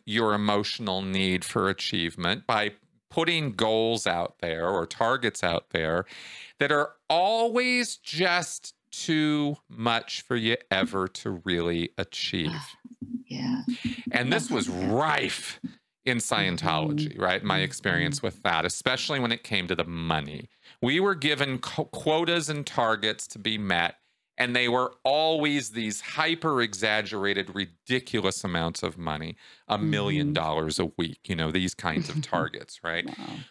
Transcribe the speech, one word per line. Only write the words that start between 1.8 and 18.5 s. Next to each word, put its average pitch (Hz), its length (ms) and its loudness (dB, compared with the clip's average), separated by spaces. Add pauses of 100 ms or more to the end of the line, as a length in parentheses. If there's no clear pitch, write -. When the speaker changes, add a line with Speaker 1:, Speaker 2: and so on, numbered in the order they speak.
Speaker 1:
by 104 240 2 (400)
putting 160 420 0
goals 110 520 2
out 85 320 -2
there 82 320 -2
or 92 160 0
targets 117 580 0
out 87 280 0
there 82 340 0 (540)
that 139 120 2
are 147 200 2 (180)
always 226 880 2
just - 800 -2 (160)
too 151 640 2 (120)
much 117 540 -2
for - 140 -2
you 113 200 2 (140)
ever 98 380 2
to 92 360 -6
really 85 540 0
achieve. 90 560 -2
Speaker 2:
Ah, 151 160 -10 (560)
yeah. 247 360 -4 (500)
Speaker 1:
And 123 200 0
this 214 200 -2
was 98 160 0
Speaker 2:
Yeah. 92 260 -2
Speaker 1:
rife 143 640 0 (460)
in 123 120 2
Scientology, 87 960 0
Speaker 2:
Mm-hmm. - 80 -4
Speaker 1:
right? 92 220 2
My 98 140 2
Speaker 2:
Mm-hmm. 95 60 4
Speaker 1:
experience 85 580 0
with - 220 -4
that, 85 200 2